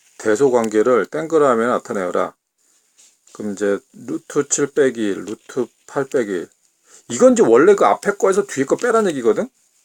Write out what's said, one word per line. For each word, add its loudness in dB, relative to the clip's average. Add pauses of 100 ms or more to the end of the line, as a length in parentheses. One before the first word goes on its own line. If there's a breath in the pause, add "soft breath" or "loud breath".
(180)
대소관계를 2
동그라미에 0
나타내어라. -4 (1000)
그럼 -10
이제 -2 (160)
루트 -6
칠 -2
빼기 -2
일, -4
루트 -8 (180)
팔 -6
빼기 -4
일. -6 (600 soft breath)
이건 4
이제 2
원래 6
그 0
앞에 0
거에서 0
뒤에 -4
거 0
빼라는 -2
얘기거든? -2 (360)